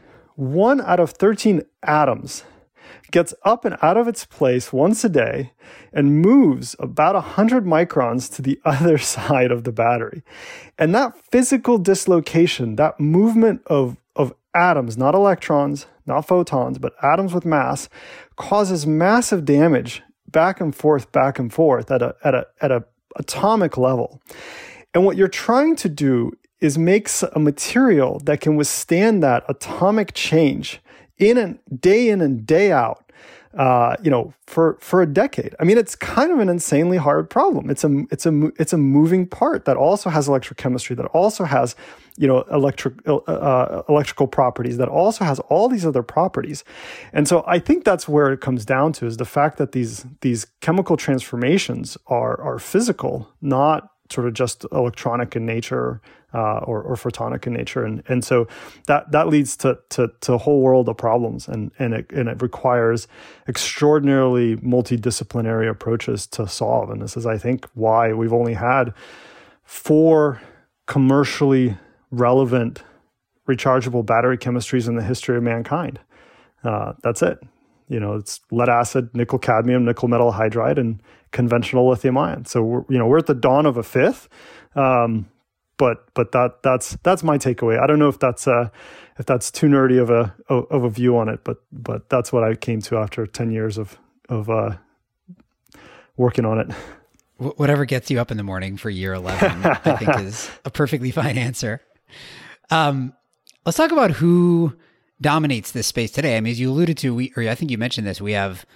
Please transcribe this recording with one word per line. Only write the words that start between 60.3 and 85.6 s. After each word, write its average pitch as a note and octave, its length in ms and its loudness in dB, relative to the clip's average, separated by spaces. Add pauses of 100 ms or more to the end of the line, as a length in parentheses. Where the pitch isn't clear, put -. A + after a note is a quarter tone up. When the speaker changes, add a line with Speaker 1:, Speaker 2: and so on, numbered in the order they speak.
Speaker 1:
a A#2+ 40 2
whole C#3+ 240 2
world C3 280 4
of A2+ 80 -4
problems. A#2 500 -2
And, G#2+ 320 -8
and A#2+ 140 -2
it, - 180 -8
and C3 160 -4
it - 140 -8
requires A#2+ 640 0 (400)
extraordinarily C3 1080 2
multidisciplinary A2+ 1120 -2
approaches A2 580 -6
to G#2+ 200 -8
solve. A2 420 -2
And G#2+ 120 -10
this A2+ 140 -12
is, A#2 100 -8
I A2 120 -2
think, B2 380 -6
why A2+ 380 2
we've A2+ 200 -2
only A#2 220 0
had A#2+ 380 -2 (720)
four D#3 800 2 (440)
commercially C3+ 920 2 (340)
relevant B2 720 0 (640)
rechargeable B2 580 0
battery A#2+ 320 2
chemistries B2 500 -4
in A#2 80 -4
the A2+ 80 -4
history B2 340 -4
of A#2+ 60 -2
mankind. A#2+ 560 -4 (640)
Uh, G#2 300 -4 (100)
that's A#2 180 -2
it. - 180 -2 (500)
You B2 100 -6
know, G#2 140 -4
it's G#2+ 260 -10 (100)
lead A#2+ 200 0
acid, A#2+ 440 0
nickel A#2+ 260 -2
cadmium, B2 460 2
nickel A#2 220 0
metal A#2+ 240 2
hydride, A2+ 480 -2
and A2+ 220 -4 (300)
conventional B2 580 2
lithium B2+ 280 0
ion. D#3 280 -4
So A#2 180 -2
we're, A#2 260 -4
you C3 80 2
know, A#2 80 2
we're C3 120 6
at D#3+ 100 0
the C#3+ 80 2
dawn C3+ 300 2
of B2+ 120 0
a A2+ 60 -4
fifth. D#3 460 0 (460)
Um, A#2 540 0 (480)